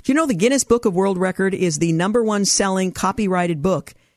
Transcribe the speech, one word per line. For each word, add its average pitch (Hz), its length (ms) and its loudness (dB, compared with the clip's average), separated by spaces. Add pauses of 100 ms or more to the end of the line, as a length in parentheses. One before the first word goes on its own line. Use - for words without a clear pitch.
you 269 80 2
know 320 120 2
the 269 100 0
Guinness 240 280 2
Book 233 220 0
of 196 100 0
World 190 220 0
Record 185 360 -2
is 170 260 -2
the 165 120 2
number 196 320 0
one 208 220 0
selling 190 460 0
copyrighted 185 680 -2
book 175 320 -2 (240)